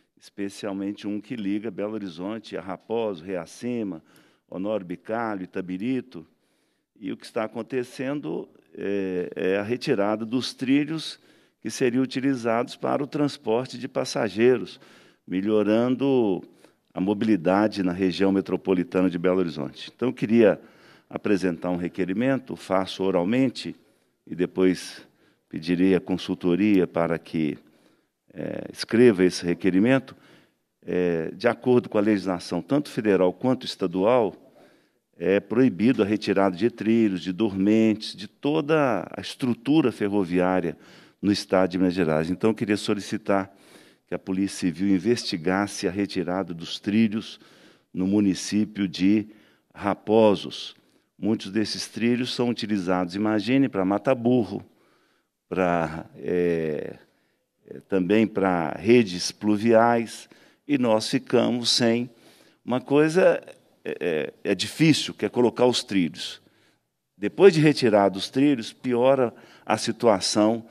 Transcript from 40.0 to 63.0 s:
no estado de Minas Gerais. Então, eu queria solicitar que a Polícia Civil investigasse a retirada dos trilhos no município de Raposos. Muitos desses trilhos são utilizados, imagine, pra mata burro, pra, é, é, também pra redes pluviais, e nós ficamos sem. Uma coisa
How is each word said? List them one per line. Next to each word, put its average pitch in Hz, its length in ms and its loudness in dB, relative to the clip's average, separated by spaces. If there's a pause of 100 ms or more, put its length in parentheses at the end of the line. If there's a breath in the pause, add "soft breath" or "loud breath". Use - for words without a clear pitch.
no 98 100 2
estado 95 380 2
de 90 80 -4
Minas 90 160 2
Gerais. 80 380 0
Então, 101 180 0
eu 110 60 0
queria 104 200 -2
solicitar 101 800 -2 (520 soft breath)
que - 80 -8
a 85 40 -6
Polícia 95 420 -4
Civil 90 340 -2
investigasse 98 920 -2
a 87 40 -4
retirada 90 640 -4
dos 82 240 -12
trilhos 107 600 0 (540 soft breath)
no 92 140 -2
município 101 800 0
de 101 400 2 (440 soft breath)
Raposos. 101 1040 0 (440)
Muitos 104 320 -2
desses 98 360 -4
trilhos 120 460 -2
são 120 160 -2
utilizados, 92 640 -2
imagine, 110 560 0
pra 95 160 -2
mata 104 300 0
burro, 117 500 0 (840)
pra, 85 680 -2
é, 85 840 -2 (680)
é, - 140 -18
também 101 440 2
pra 90 460 0
redes 98 600 2
pluviais, 113 960 2 (400 soft breath)
e 143 120 0
nós 110 280 2
ficamos 117 640 0
sem. 120 400 2 (560 soft breath)
Uma 123 160 -2
coisa 156 580 4 (440)